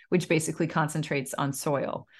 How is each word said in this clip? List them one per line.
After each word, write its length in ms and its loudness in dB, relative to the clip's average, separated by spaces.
which 180 4
basically 380 2
concentrates 680 -2
on 220 -2
soil. 520 -2